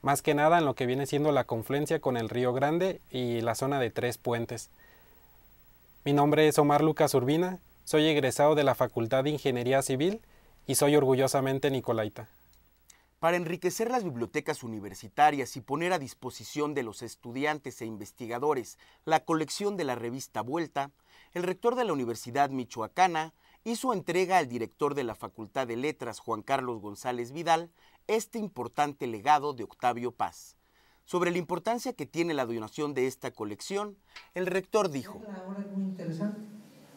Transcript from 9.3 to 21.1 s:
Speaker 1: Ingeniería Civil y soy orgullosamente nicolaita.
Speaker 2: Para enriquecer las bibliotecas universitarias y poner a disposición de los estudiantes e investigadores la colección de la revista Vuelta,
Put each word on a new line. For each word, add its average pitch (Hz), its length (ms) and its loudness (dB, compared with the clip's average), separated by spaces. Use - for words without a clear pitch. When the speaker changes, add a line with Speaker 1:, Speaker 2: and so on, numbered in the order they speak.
Speaker 1:
Ingeniería 135 520 2
Civil 160 380 0
y 135 100 0
soy 147 180 6
orgullosamente 135 760 4
nicolaita. 113 560 -2
Speaker 2:
Para 175 180 2
enriquecer 180 520 -2
las 240 140 0
bibliotecas 143 580 -4
universitarias 117 920 0
y 127 60 -10
poner 165 320 -2
a 175 40 -2
disposición 139 760 -6
de 143 80 -2
los 107 180 -8
estudiantes 131 800 -6
e 120 60 -8
investigadores 117 880 -4
la 156 140 4
colección 165 580 -2
de 165 60 -2
la 127 100 -2
revista 120 480 -8
Vuelta, 139 480 -4